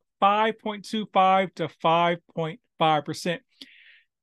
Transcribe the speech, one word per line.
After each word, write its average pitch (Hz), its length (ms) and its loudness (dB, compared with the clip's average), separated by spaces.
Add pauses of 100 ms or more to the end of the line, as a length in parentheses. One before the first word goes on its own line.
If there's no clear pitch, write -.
(180)
five 214 400 2
point 208 260 -10
two 214 280 -6
five 190 420 2
to 160 140 -6
five 170 500 0 (160)
point 165 260 -6 (180)
five 156 260 2
percent. 165 380 -8 (800)